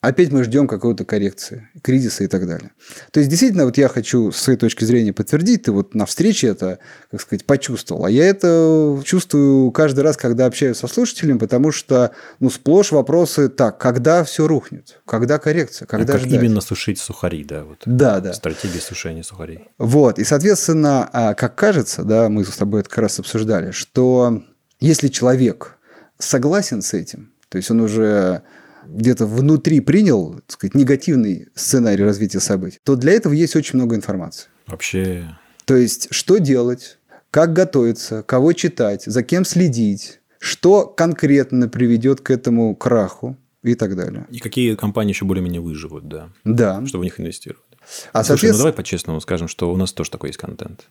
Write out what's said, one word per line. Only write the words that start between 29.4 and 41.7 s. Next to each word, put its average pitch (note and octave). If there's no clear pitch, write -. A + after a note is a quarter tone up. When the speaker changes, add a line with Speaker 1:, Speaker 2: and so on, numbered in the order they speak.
Speaker 1:
принял, C3
так -
сказать, -
негативный C3
сценарий G#2+
развития G2+
событий, F#2+
то C#3
для C3
этого G#3
есть D#3
очень C#3+
много A#2
информации. F#2+
Speaker 2:
Вообще. F2+
Speaker 1:
То C3+
есть, B2
что -
делать, B2+
как E3
готовиться, A#2+
кого C3+
читать, A2+
за A2+
кем F3
следить, A#2
что -
конкретно C#3
приведет A#2+